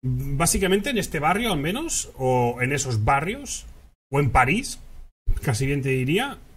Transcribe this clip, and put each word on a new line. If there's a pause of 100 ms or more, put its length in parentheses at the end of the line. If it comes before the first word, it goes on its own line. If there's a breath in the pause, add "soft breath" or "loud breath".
Básicamente
en
este
barrio
al
menos,
o
en
esos
barrios, (440)
o
en
París, (640)
casi
bien
te
diría (180)